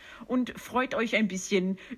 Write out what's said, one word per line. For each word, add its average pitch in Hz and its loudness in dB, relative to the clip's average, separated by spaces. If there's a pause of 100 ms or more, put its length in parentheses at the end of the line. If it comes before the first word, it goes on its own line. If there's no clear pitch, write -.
(260)
und 254 0
freut 247 -2
euch 220 2
ein 214 4
bisschen 185 2 (200)